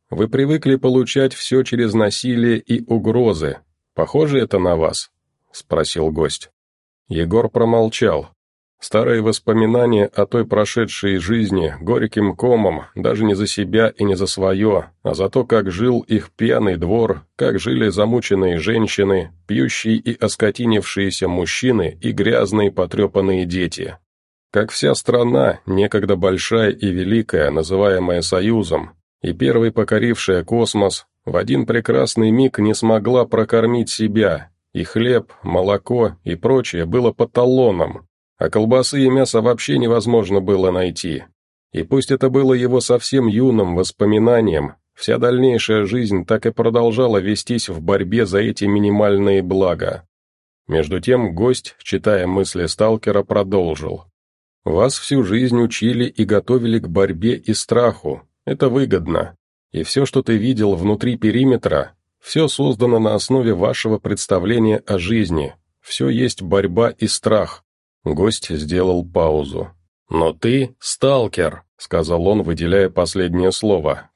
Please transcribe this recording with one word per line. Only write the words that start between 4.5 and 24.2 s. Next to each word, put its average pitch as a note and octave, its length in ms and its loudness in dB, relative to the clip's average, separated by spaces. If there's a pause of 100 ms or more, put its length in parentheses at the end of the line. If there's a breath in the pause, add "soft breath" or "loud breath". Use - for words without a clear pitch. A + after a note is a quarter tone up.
на F2+ 180 2
вас?» - 360 -2 (440)
спросил D#2+ 560 -2
гость. - 380 -4 (580)
Егор E2+ 420 0
промолчал. A2+ 800 0 (500)
Старые A#2 420 0
воспоминания A2 840 2
о G2+ 200 -2
той A#2 200 -2
прошедшей G2+ 720 -2
жизни F#2 600 -2
горьким G#2 560 0
комом, G#2+ 480 2 (100)
даже G#2+ 300 -2
не G#2 100 2
за G2 140 -2
себя G#2+ 500 0
и G#2+ 60 -2
не G2 120 0
за F#2 120 -2
свое, F#2+ 580 0 (160)
а - 120 -4
за F#2+ 160 -2
то, B2+ 160 0
как G#2 260 0
жил A#2+ 300 0
их G#2+ 300 -2
пьяный A2+ 440 0
двор, F2+ 500 0 (100)
как B2 220 0
жили A#2 320 0
замученные G2 680 0
женщины, G2 720 0 (160)
пьющие A2+ 480 -2
и A2+ 200 -4
оскотинившиеся G#2 1120 -2
мужчины F2+ 720 -2
и A#2+ 100 -4
грязные G2+ 600 0
потрепанные F#2+ 720 0
дети. F2 520 -6 (540)